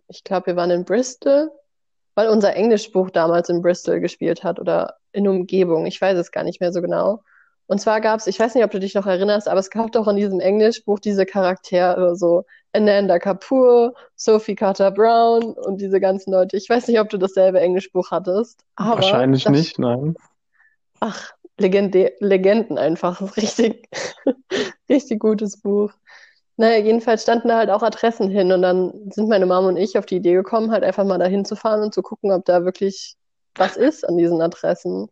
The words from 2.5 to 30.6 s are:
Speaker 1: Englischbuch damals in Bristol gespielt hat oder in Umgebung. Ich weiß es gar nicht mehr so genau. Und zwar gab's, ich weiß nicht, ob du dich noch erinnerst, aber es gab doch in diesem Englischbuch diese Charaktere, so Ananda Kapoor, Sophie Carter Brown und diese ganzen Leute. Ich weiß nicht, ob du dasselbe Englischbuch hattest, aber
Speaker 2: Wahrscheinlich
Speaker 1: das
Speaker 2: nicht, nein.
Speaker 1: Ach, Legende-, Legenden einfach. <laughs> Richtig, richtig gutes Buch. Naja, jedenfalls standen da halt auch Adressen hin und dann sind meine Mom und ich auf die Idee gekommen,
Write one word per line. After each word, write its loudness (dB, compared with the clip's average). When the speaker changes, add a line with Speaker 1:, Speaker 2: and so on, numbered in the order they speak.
Speaker 1:
Englischbuch 0
damals 0
in -2
Bristol 0
gespielt -4
hat -4
oder -2
in 0
Umgebung. 0
Ich -8
weiß 0
es -6
gar -6
nicht -8
mehr -2
so -4
genau. -2
Und -2
zwar 0
gab's, -2
ich -6
weiß -2
nicht, 4
ob 0
du -6
dich -8
noch -2
erinnerst, 0
aber 0
es -6
gab -6
doch 0
in 2
diesem -2
Englischbuch 0
diese 0
Charaktere, 0
so 2
Ananda 2
Kapoor, 2
Sophie 0
Carter 0
Brown 2
und -8
diese 0
ganzen -2
Leute. 0
Ich -8
weiß 0
nicht, 4
ob 0
du -6
dasselbe 2
Englischbuch -2
hattest, -4
aber -2
Speaker 2:
Wahrscheinlich 2
Speaker 1:
das 2
Speaker 2:
nicht, 2
nein. -2
Speaker 1:
Ach, -10
Legende-, 2
Legenden 2
einfach. -2
<laughs> -10
Richtig, -2
richtig 0
gutes -2
Buch. -2
Naja, 4
jedenfalls 0
standen 0
da 2
halt 2
auch 2
Adressen -2
hin 2
und 2
dann -2
sind -4
meine 2
Mom 2
und 0
ich 0
auf -6
die -4
Idee 2
gekommen, 0